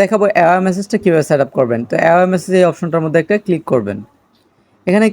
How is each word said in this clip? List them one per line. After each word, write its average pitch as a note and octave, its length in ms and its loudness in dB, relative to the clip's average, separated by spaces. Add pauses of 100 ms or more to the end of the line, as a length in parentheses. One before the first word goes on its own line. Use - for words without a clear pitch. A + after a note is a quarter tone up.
দেখাবো G3 220 0 (120)
অ্যাওয়্যার F3+ 300 2
মেসেজটা G3 360 -4
কীভাবে E3 260 2
সেট D3 160 0
আপ C3+ 140 -8
করবেন। A#2+ 300 0
তো - 140 -6
অ্যাওয়্যার F3 300 2
মেসেজ F3+ 280 -4
এই F3+ 100 4
অপশনটার E3 340 -4
মধ্যে D#3+ 180 -2
একটা G3+ 140 -2 (100)
ক্লিক E3 180 -2 (100)
করবেন। G#2 240 -4 (880)
এখানে G#3 260 2